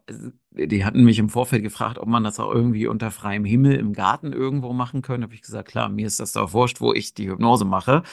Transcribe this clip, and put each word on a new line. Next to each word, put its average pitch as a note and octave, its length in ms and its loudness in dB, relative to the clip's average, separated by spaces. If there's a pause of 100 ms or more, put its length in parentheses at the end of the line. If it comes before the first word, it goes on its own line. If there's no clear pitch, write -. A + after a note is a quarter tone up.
(500)
die F#2 340 -2
hatten F#2 180 4
mich A2+ 160 8
im G#2+ 100 2
Vorfeld A#2+ 360 0
gefragt, A2 340 -6
ob - 80 -8
man A2+ 160 2
das G#2+ 160 -4
auch G#2+ 160 -4
irgendwie A#2 320 2
unter A2+ 240 -4
freiem G2+ 340 -6
Himmel C3+ 320 4
im A2 180 -2
Garten A2 380 0
irgendwo C3 400 -4
machen B2 300 -6
könnte. B2 240 -6
Hab A2 60 -16
ich G#2+ 100 -20
gesagt, G#2+ 280 -14
„Klar, A#2 180 -2
mir G#2 180 -6
ist G#2 140 -6
das A2+ 120 -8
doch G#2+ 200 -4
wurscht, B2 280 0
wo A#2 120 2
ich - 220 -4
die G#2 140 -8
Hypnose A2 360 2
mache. G2 480 2